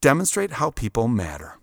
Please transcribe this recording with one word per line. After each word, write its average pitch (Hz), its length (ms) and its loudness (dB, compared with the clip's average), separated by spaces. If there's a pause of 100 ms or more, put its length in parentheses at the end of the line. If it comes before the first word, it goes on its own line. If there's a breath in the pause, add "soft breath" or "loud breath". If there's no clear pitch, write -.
Demonstrate 180 540 2
how 151 180 -2
people 113 340 -2
matter. 80 560 -4